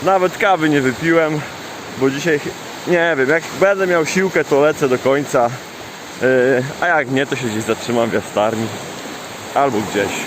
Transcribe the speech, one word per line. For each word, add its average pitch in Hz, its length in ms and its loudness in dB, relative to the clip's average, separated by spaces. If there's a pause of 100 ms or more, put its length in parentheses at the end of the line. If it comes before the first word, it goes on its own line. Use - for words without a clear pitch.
Nawet 185 340 2
kawy 180 320 2
nie 143 120 4
wypiłem, 156 600 2 (560)
bo 135 120 2
dzisiaj, 147 300 0
ch-, - 480 -10
nie 170 300 2
wiem, 131 120 2
jak 160 140 2 (160)
będę 190 280 4
miał 170 180 2
siłkę, 180 380 0
to 139 180 2
lecę 151 280 2
do 123 80 2
końca. 131 520 2 (720)
Yy, 123 60 2 (540)
a 170 60 0
jak 151 240 0
nie, 135 140 0
to 143 100 -4
się 127 120 -4
gdzieś 110 160 -4
zatrzymam 113 460 -2
w 95 40 -4
Jastarni 110 540 0 (880)
albo 131 220 2 (140)
gdzieś. 98 200 0 (160)